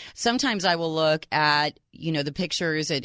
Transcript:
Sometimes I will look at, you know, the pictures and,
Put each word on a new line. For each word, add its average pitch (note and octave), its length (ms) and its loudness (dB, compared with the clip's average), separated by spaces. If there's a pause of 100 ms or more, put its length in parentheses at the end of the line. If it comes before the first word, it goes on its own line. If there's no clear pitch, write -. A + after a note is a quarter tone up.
(140)
Sometimes A#3 500 0
I F3 120 2
will E3 180 -2
look D#3 380 2
at, D3+ 460 2 (140)
you D#3+ 200 -4
know, D3 100 0
the D3 100 -4
pictures D#3+ 600 -2
and, C#3 120 -2